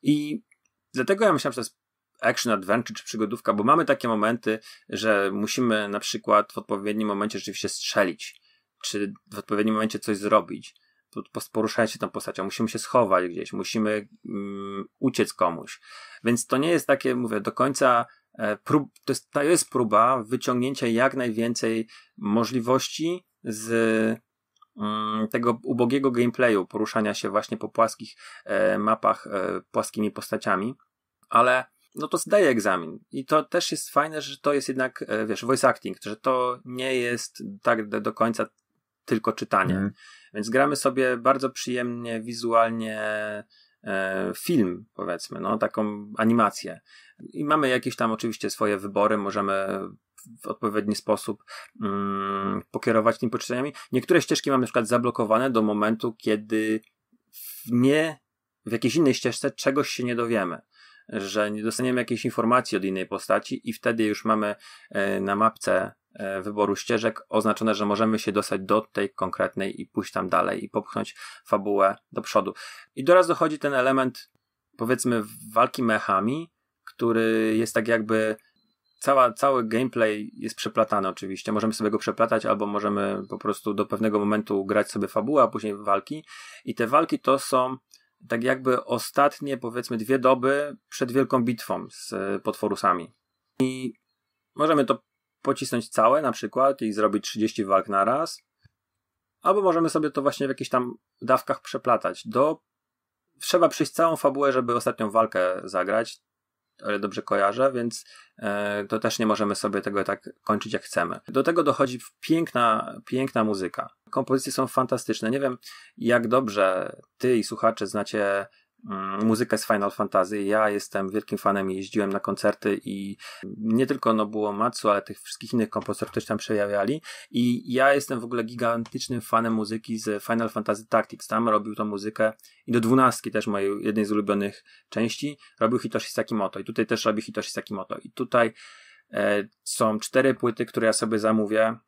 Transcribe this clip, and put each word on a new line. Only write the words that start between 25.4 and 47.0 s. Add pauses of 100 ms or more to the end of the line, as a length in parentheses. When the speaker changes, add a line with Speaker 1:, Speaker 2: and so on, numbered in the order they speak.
Speaker 1:
ubogiego
gameplayu,
poruszania
się
właśnie
po
płaskich, (300)
e,
mapach,
e, (100)
płaskimi
postaciami, (540)
ale (300)
no
to
zdaje
egzamin (120)
i
to
też
jest
fajne,
że
to
jest
jednak,
e,
wiesz,
voice
acting,
że
to
nie
jest (200)
tak
do,
do
końca (580)
tylko
czytanie.
Speaker 2:
Mhm. (420)
Speaker 1:
Więc
gramy
sobie
bardzo
przyjemnie,
wizualnie, (840)
e,
film,
powiedzmy,
no,
taką
animację. (520)